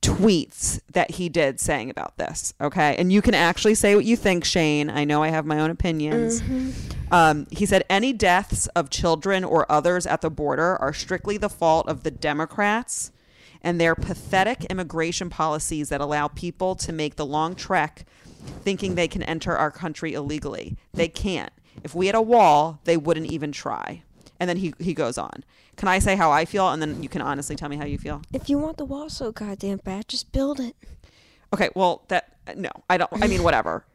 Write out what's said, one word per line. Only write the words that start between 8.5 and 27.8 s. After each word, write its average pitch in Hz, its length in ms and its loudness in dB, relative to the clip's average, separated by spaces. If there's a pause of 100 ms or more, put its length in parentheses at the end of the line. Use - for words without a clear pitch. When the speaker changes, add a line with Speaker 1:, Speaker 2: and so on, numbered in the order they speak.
Speaker 1:
of 160 220 -2
children 185 520 0
or 165 300 2
others 170 340 2
at - 140 -2
the 160 100 -2
border 151 460 0
are 139 160 -2
strictly 190 440 -6
the 208 120 -2
fault 165 400 2
of 139 140 -4
the 156 80 -2
Democrats 160 1000 -2 (520)
and 175 180 0
their 165 140 6
pathetic 196 720 -2
immigration 170 640 -4
policies 156 580 -2
that 143 120 -2
allow 147 280 0
people 185 480 -4
to - 160 -8
make 151 240 -4
the 151 100 -4
long 156 300 -2
trek - 480 -2 (580)
thinking 190 320 -2
they 170 140 0
can 185 140 -6
enter 165 340 -4
our 151 140 2
country 160 420 -8
illegally. 143 640 -8 (180)
They 170 140 0
can't. 170 440 -6 (300)
If - 120 -14
we 180 120 2
had 196 80 2
a 226 80 4
wall, 165 640 6
they 170 120 4
wouldn't 160 300 0
even 151 260 -4
try." - 500 -8 (380)
And 180 80 0
then 175 100 0
he, 180 200 -2
he 175 160 -2
goes 127 240 -2
on. - 240 -10 (340)
Can 202 120 0
I 185 100 4
say 190 160 4
how 180 160 4
I 151 140 4
feel? 190 240 2
And 160 120 0
then 151 220 -4
you 135 60 -10
can 170 140 -6
honestly 143 340 -6
tell 147 120 -8
me 143 80 -8
how 151 80 -8